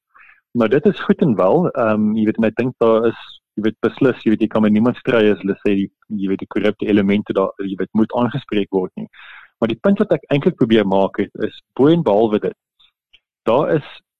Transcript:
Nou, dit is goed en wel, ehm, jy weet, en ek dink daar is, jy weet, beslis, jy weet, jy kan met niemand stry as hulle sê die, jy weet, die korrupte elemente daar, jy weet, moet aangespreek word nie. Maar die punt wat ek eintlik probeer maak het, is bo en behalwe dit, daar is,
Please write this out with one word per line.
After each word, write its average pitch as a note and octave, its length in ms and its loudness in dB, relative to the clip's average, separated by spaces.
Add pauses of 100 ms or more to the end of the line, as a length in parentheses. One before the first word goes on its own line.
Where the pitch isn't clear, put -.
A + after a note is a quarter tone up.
(560)
Nou, A2+ 120 2
dit C#3 180 0
is G3 140 0
goed - 200 -2
en C3+ 160 2
wel, A#2 340 2
ehm, G#2+ 460 0
jy A2 80 0
weet, G#2+ 120 0
en A2+ 80 0
ek G#2+ 120 -2
dink B2+ 220 -4
daar A2+ 320 2
is, - 80 -6 (380)
jy G#2+ 100 -6
weet, G#2+ 80 -2 (100)
beslis, A#2 400 -2
jy A2+ 80 2
weet, G#2 80 0
jy G#2+ 80 0
kan A2 160 0
met G#2+ 80 2
niemand A#2 240 2
stry B2 220 -2 (100)
as F#2+ 140 0
hulle G2 180 -4
sê G2+ 160 0
die, G2 140 -2 (180)
jy G2 220 -4
weet, F#2+ 100 -4
die - 140 -14
korrupte G#2 340 -2
elemente G#2 480 0
daar, F#2+ 140 0 (100)
jy G2 160 -8
weet, F#2 160 -8
moet A2 240 -2
aangespreek A#2+ 560 -4
word F#2 240 -2
nie. A2 80 -10 (560)
Maar A2+ 120 -2
die - 120 -6
punt G3+ 160 2
wat G3 160 0
ek - 160 -8
eintlik D3 240 0
probeer A2 320 2
maak G2 320 0
het, F#2+ 120 -6 (120)
is - 160 -10 (160)
bo C#3 160 4
en E3+ 140 0
behalwe G#2+ 340 2
dit, F2+ 160 -6 (920)
daar C3+ 280 0
is, - 160 -8 (280)